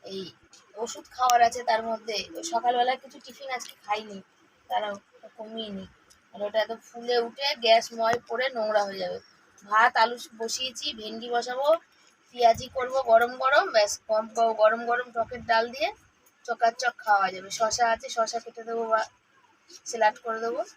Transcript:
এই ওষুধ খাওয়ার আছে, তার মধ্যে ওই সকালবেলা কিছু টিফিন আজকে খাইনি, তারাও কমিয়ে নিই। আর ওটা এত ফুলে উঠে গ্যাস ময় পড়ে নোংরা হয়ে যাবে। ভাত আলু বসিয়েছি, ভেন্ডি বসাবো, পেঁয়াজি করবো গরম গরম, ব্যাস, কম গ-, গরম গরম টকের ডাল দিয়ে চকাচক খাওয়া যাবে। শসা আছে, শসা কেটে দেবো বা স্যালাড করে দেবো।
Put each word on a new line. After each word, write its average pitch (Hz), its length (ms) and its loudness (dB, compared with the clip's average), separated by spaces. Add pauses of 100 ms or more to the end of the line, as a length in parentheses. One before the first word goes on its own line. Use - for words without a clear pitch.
এই 190 280 -12 (460)
ওষুধ 226 340 -10
খাওয়ার 247 320 4
আছে, 233 200 2
তার 226 200 0
মধ্যে 220 420 -6 (100)
ওই - 100 -10
সকালবেলা 247 500 0
কিছু 262 300 -16
টিফিন 262 260 -14
আজকে 240 220 -8 (140)
খাইনি, 208 340 -6 (480)
তারাও - 260 -2 (420)
কমিয়ে 220 320 -12
নিই। 190 180 -12 (480)
আর 202 80 -8
ওটা 208 180 -2
এত 214 120 -2 (120)
ফুলে 240 340 -2
উঠে 269 420 -2
গ্যাস 226 320 4
ময় 226 260 0 (100)
পড়ে 247 200 -2
নোংরা 214 360 0
হয়ে 196 140 -8
যাবে। 180 200 -6 (520)
ভাত 226 260 4
আলু 240 200 2 (200)
বসিয়েছি, 254 560 -8
ভেন্ডি 220 380 -10
বসাবো, 247 440 2 (560)
পেঁয়াজি 240 440 4
করবো 262 280 -2
গরম 240 340 4
গরম, 294 320 4
ব্যাস, 214 400 2
কম 220 260 0
গ-, 226 200 2
গরম 220 320 4
গরম 247 240 -2
টকের 233 360 -6
ডাল 233 240 2
দিয়ে 302 220 -4 (540)
চকাচক 233 520 -2
খাওয়া 196 340 2
যাবে। 190 180 -14
শসা 226 400 0
আছে, 226 180 -4
শসা 233 300 -2
কেটে 233 240 -14
দেবো 226 220 -6
বা 220 200 0 (800)
স্যালাড 220 300 0 (100)
করে 220 160 -6
দেবো। 240 240 -4 (120)